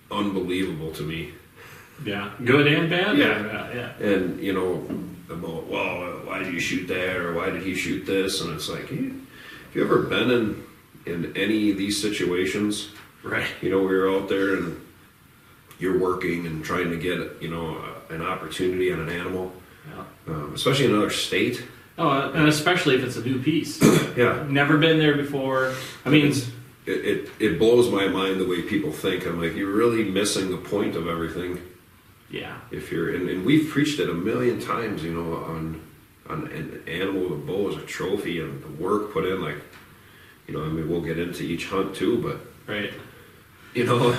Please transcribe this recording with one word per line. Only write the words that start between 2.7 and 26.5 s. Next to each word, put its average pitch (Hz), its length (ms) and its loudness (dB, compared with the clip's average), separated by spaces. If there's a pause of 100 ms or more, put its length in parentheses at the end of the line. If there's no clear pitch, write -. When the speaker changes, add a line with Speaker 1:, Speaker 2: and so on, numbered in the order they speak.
Speaker 2:
bad? 180 300 2
Speaker 1:
Yeah. - 240 4
Speaker 2:
Or, - 80 -6
uh, - 240 -6
yeah. 120 320 -6
Speaker 1:
And, 92 340 2
you 95 120 0
know, 92 220 0 (540)
about, - 380 -8
"Well, 90 580 -4
why 95 160 -6
did 92 120 -6
you 85 80 -2
shoot 90 280 -2
that?" 92 280 -2
or 87 180 -2
"Why 90 160 -2
did 87 120 -4
he 92 120 -2
shoot - 300 -4
this?" 95 360 0
And 82 120 -4
it's - 160 -6
like, - 220 -8
you, 240 180 -4 (580)
have - 100 -14
you - 80 2
ever - 180 4
been 104 280 0
in, 107 340 0 (420)
in 85 300 -4
any 104 340 2
of 95 80 0
these 101 240 -2
situations? 98 880 0 (320)
Speaker 2:
Right. - 240 -2 (160)
Speaker 1:
You - 80 0
know, 95 140 4
where 95 80 2
you're 95 180 4 (100)
out - 80 -4
there 98 280 2
and 82 240 -4 (1000)
you're 90 200 2
working 87 480 0
and 80 180 -6
trying 87 260 0
to 82 60 -2
get, 85 440 -4
you 82 80 -6
know, 82 300 -4
uh, - 360 -12
an 80 80 -6
opportunity 90 680 0
on 82 80 -2
an 78 80 -4
animal, 90 440 -4 (360)
Speaker 2:
Yeah. 151 160 -14 (300)
Speaker 1:
um, 151 200 -6
especially 139 320 4
in 110 60 6
another 101 180 4
state. 110 520 0 (340)
Speaker 2:
Oh, 165 120 2
uh, 139 260 0
and 151 140 6
especially 151 480 4
if 127 80 2
it's 120 120 -4
a 113 80 -6
new 127 160 0
piece. - 420 0
Speaker 1:
<coughs> - 340 6
Yeah. 123 320 4
Speaker 2:
Never 143 300 6
been 160 200 6
there 147 180 6
before. 131 560 0 (320)
I 120 40 -2
mean, 147 180 8
Speaker 1:
It's, 123 220 0 (380)